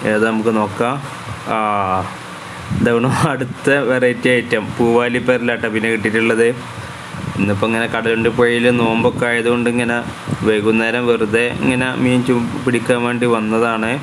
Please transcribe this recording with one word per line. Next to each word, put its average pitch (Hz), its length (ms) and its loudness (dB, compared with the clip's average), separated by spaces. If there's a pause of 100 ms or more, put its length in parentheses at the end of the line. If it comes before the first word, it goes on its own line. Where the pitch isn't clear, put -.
ഏതാ 107 220 2
നമുക്ക് 110 300 0
നോക്കാം. 120 460 0 (460)
ആ, 110 100 0 (1200)
ഇതാണ് 120 480 2
അടുത്ത 131 420 -2
വെറൈറ്റി 127 580 2
ഐറ്റം. 113 400 2 (100)
പൂവാലി 120 400 4
പരലാട്ടോ 120 500 0
പിന്നെ 110 220 0
കിട്ടിയിട്ടുള്ളത്. 113 580 2 (920)
ഇന്നിപ്പോൾ 101 280 0
ഇങ്ങനെ 113 200 0
കടലുണ്ടി 113 440 0
പുഴയിൽ 120 400 4
നോമ്പൊക്കെ 117 560 2
ആയതുകൊണ്ട് 117 440 0
ഇങ്ങനെ 120 280 0 (480)
വൈകുന്നേരം 110 600 2
വെറുതെ 113 400 2 (160)
ഇങ്ങനെ 127 320 0
മീൻ 127 300 2
ചു-, 120 260 0 (160)
പിടിക്കാൻ 120 360 0
വേണ്ടി 120 240 -2
വന്നതാണ്. 113 760 0